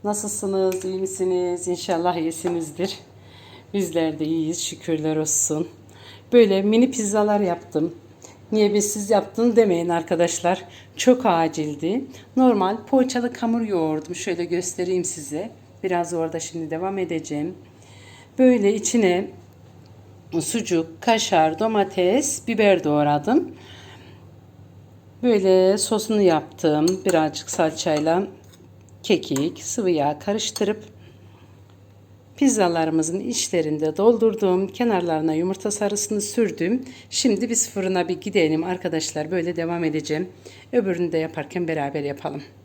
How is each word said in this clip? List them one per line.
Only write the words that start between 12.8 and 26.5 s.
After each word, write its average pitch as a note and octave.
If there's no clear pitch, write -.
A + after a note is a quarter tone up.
poğaçalı B3
hamur A#3
yoğurdum. E3
Şöyle F3
göstereyim F3+
size. F3+
Biraz F3
orada E3
şimdi D#3+
devam F3+
edeceğim. D#3+
Böyle A#3
içine G#3
sucuk, E3
kaşar, E3
domates, G#3
biber G3+
doğradım. D3
Böyle F#3+
sosunu G#3+
yaptım. D#3+